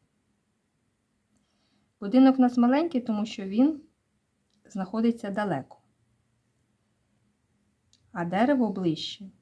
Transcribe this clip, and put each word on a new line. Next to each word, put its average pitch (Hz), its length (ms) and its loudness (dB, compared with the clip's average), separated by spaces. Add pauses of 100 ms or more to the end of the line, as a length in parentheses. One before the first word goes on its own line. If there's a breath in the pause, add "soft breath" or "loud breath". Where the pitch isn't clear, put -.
(2000)
Будинок 262 380 4
у 262 40 4
нас 247 140 2
маленький, 262 440 2
тому 214 260 -4
що 202 180 -12
він 262 360 0 (840)
знаходиться 220 680 -4
далеко, 190 480 -4 (2250)
а 175 120 -6
дерево 220 480 2
ближче. 185 580 -6 (120)